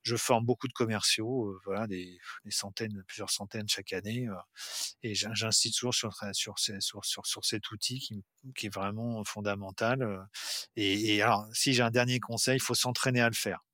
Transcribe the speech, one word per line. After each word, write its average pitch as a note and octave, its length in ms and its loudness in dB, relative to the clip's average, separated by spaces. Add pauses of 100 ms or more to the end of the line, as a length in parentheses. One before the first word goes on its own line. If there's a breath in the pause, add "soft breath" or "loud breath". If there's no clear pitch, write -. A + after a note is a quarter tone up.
je A#2 140 -2
forme A2+ 300 4
beaucoup B2 220 0
de - 40 -10
commerciaux, A2 800 0
heu, F#2 120 -12
voilà, G2 220 -2
des, F2+ 320 -8 (260 loud breath)
des G#2+ 60 -14
centaines, G2+ 560 -4
plusieurs G#2 240 -8
centaines G#2+ 380 -4
chaque - 240 -2
année, A2 360 -2
heu, G2 60 -6 (680 loud breath)
et G#2+ 120 -2
j'in-, G#2 200 -2
j'insiste A2 440 2
toujours B2 160 0
sur, G#2+ 180 0 (200)
sur - 260 -4
ces, G2 220 -2
sur, - 240 -6
sur, - 220 -4
sur - 180 -4
cet - 260 -2
outil B2 300 -4
qui - 140 -8
m-, G2 80 -8 (340)
qui A2 100 -4
est G2 80 -6
vraiment G#2+ 500 -2
fondamental, G#2 800 0
heu, G2+ 160 -2 (580 loud breath)
et, G#2 400 4
et G#2 60 6
alors, G#2+ 300 6
si - 220 2
j'ai B2 80 6
un A#2 80 4
dernier B2 300 4
conseil, B2 380 2
il - 40 0
faut A#2+ 120 0
s'entraîner B2 460 2
à A#2 80 8
le A#2 60 2
faire. - 260 -2 (140)